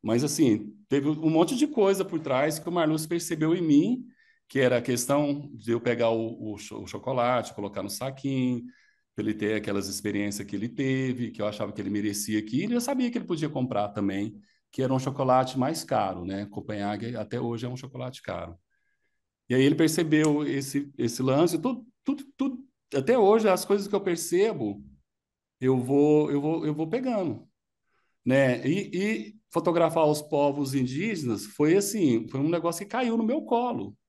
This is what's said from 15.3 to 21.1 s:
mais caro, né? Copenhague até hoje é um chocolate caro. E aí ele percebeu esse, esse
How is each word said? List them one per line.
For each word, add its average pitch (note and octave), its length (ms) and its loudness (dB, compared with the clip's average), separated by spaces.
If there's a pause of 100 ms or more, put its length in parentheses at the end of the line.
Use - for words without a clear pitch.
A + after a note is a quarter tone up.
mais D3 240 -2
caro, F#2+ 440 -2
né? G2 200 -6
Copenhague G#2 680 -6
até G#2+ 240 -6
hoje A#2 240 -4
é B2+ 40 -6
um B2+ 80 -8
chocolate B2+ 440 -12
caro. F2 360 -8 (920)
E A#2+ 60 2
aí C3 80 6
ele C#3+ 120 6
percebeu D#3 720 4
esse, C#3 520 -4
esse A#2+ 240 -2